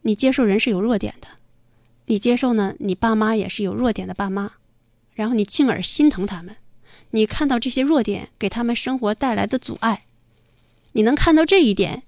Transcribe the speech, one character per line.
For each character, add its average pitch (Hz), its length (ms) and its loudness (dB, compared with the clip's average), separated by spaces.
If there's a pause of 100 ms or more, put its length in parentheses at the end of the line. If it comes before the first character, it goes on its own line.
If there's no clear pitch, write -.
你 214 120 0
接 262 160 2
受 262 140 2
人 208 160 2
是 - 80 -2
有 190 140 -2
弱 226 160 0
点 - 220 -8
的， - 80 -20 (760)
你 214 120 0
接 240 180 2
受 247 160 0
呢， 202 260 0
你 190 160 -4
爸 226 200 0
妈 220 200 0
也 208 140 -2
是 - 140 -6
有 190 120 -4
弱 233 160 0
点 196 160 -6
的 185 60 -10
爸 196 160 -6
妈， 196 240 -6 (640)
然 214 120 -4
后 247 80 -2
你 214 80 2
进 269 280 2
而 175 100 -2
心 294 300 2
疼 190 160 -6
他 180 160 -10
们， 190 140 -18 (560)
你 220 120 4
看 285 240 -2
到 254 100 0
这 247 120 -4
些 262 100 -2
弱 277 220 2
点 - 260 -6 (100)
给 190 120 -2
他 233 120 -6
们 233 140 -2
生 254 220 -4
活 214 160 0
带 262 200 -2
来 202 120 0
的 254 120 -2
阻 - 220 -10
碍， 226 240 -2 (880)
你 220 100 2
能 233 120 4
看 320 200 4
到 320 120 6
这 381 180 6
一 214 80 4
点 190 360 -2